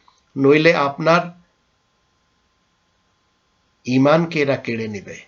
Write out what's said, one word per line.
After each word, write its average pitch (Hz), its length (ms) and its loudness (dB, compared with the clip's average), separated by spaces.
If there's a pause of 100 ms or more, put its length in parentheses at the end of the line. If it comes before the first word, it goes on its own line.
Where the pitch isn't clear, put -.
(380)
নইলে 151 380 4
আপনার 160 640 -2 (2500)
ঈমানকে 147 560 0
এরা 135 160 -2
কেড়ে 113 300 -10
নেবে। 170 400 -16